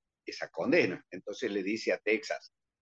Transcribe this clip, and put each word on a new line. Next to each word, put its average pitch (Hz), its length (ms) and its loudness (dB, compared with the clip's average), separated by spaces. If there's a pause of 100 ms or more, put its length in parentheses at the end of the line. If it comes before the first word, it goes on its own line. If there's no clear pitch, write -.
(260)
esa - 240 -8
condena. 127 600 2
Entonces 101 400 -6
le 101 140 -2
dice 101 300 0
a - 40 2
Texas, - 560 -2 (280)